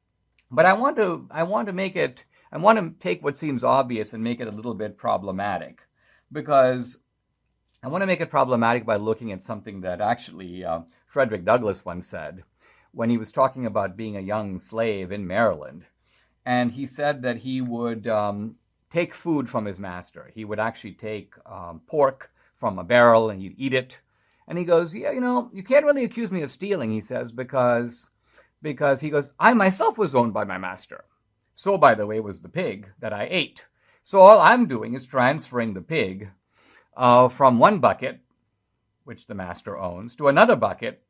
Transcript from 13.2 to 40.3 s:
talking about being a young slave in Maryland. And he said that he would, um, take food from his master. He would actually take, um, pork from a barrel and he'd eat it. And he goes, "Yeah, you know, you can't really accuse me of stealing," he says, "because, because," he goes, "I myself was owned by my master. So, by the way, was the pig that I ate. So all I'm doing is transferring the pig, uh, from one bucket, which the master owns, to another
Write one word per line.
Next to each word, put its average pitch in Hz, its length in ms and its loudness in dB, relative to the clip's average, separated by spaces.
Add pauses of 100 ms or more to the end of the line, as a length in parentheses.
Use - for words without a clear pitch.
talking 127 340 0
about 98 300 -4
being 107 200 -10
a 98 40 -10
young 98 380 -6
slave 104 520 -6
in 101 160 -8
Maryland. 87 580 -2 (600)
And 123 280 0
he 131 140 -10
said 143 360 -4
that 120 160 -4
he 131 220 -6
would, 117 460 -6
um, 104 500 -4 (360)
take 170 220 -4
food 147 340 -4
from 113 160 -6
his 95 160 -10
master. 90 540 -14
He 110 100 -14
would 104 160 -6
actually 110 320 -6
take, 107 420 -12 (120)
um, 87 400 -16
pork 139 440 0 (240)
from 101 240 -6
a 90 60 -10
barrel 113 460 6
and 95 100 -10
he'd 95 160 -14
eat 127 160 -4
it. 127 280 -4 (460)
And 170 120 -8
he 180 60 -6
goes, 165 300 2
"Yeah, - 180 -6
you 254 80 -6
know, 247 340 -2
you 190 80 -14
can't 294 240 2
really 277 180 2
accuse 226 260 -6
me 180 120 -4
of 135 100 -8
stealing," 170 400 -4
he 107 80 -4
says, 120 320 -8
"because, 123 800 -2 (500)
because," 139 400 0
he 156 80 -6
goes, 143 320 -2
"I 233 140 6
myself 202 420 2
was 170 180 -2
owned 117 200 2
by 107 100 -2
my 95 140 -6
master. - 480 -12 (480)
So, 190 240 -2
by 135 160 8
the 104 120 -2
way, 110 140 -2
was 101 220 -10
the 90 80 -20
pig 107 400 -6 (100)
that 107 140 -6
I 104 160 -6
ate. - 340 -6 (400)
So 196 160 4
all 196 200 12
I'm 226 260 6
doing 113 280 -6
is 123 120 -12
transferring 123 680 0
the 92 80 -8
pig, 101 500 -6 (640)
uh, 123 340 6
from 127 300 4
one 185 200 6
bucket, 123 420 -2 (840)
which 117 220 -18
the 107 80 -14
master 92 440 -12
owns, 92 380 -10
to 143 120 2
another 180 280 6